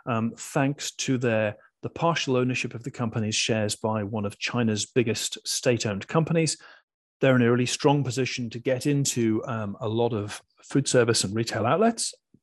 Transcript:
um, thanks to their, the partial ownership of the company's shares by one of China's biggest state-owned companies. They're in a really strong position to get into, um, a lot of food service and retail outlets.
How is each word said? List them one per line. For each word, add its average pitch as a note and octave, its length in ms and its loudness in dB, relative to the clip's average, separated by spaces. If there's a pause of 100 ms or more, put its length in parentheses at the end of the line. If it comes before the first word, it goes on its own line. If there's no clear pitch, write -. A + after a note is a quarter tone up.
um, A2+ 300 -2
thanks - 560 -2
to C3 260 -2
their, A2 380 0 (260)
the - 80 -6
partial D#3+ 460 0
ownership B2 380 0
of A2+ 80 -12
the C#3 80 -8
company's A2 460 -2
shares G#2+ 400 0
by A2 260 -2
one G#2 220 -4
of G2+ 140 -6
China's A2 480 0
biggest - 600 -2
state-owned A2 640 -2
companies. D#3+ 480 0 (640)
They're C3+ 160 6
in B2 60 6
a A#2 80 6
really B2 160 2
strong C#3+ 360 2
position B2 480 -4
to A#2+ 80 -12
get B2+ 280 -2
into, B2 600 2
um, A2 340 -6
a A2+ 80 -4
lot A#2 240 0
of G#2 300 -6 (200)
food - 260 0
service A#2 340 4
and G2 120 -4
retail A2+ 300 -2
outlets. G#3 480 2 (300)